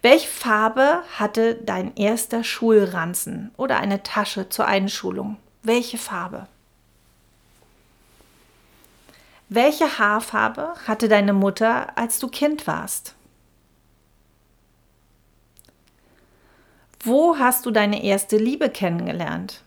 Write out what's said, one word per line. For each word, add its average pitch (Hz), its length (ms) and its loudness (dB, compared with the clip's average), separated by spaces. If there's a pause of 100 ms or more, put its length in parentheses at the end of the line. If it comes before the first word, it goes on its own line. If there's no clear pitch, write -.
Welche 277 280 6
Farbe 247 720 2 (160)
hatte 226 360 0
dein 190 400 -6
erster 226 480 -2
Schulranzen 180 1160 0
oder 262 180 -2
eine 196 260 -2
Tasche 208 460 -4
zur - 180 -2
Einschulung? 196 720 -2 (260)
Welche 233 360 -2
Farbe? 180 480 -10 (3000)
Welche 294 480 2
Haarfarbe 220 760 0 (140)
hatte 220 240 0
deine 202 240 4
Mutter, 196 640 0
als 233 200 -2
du 262 100 -6
Kind 302 380 -2
warst? - 480 -8 (4000)
Wo 294 360 4
hast 254 280 0
du 247 40 -4
deine 208 320 2
erste 202 360 2
Liebe 262 320 0
kennengelernt? 170 960 -6